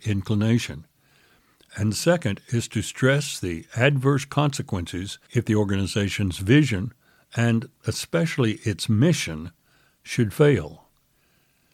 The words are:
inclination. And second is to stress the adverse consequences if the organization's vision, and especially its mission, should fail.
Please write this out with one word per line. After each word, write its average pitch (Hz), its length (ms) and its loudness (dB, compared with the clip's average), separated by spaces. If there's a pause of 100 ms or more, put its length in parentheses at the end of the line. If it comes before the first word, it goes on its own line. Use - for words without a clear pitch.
inclination. 107 800 0 (920)
And 107 200 0
second 165 520 0
is 117 200 -4
to 107 140 -4
stress 139 580 0
the 85 240 -6 (100)
adverse 135 520 2
consequences 98 920 -4 (140)
if 117 140 0
the 110 100 2
organization's 98 840 0
vision, 113 540 2 (420)
and 117 340 0 (180)
especially 160 760 -2
its - 280 -4
mission, 104 600 0 (520)
should 113 300 -2
fail. 117 520 2 (880)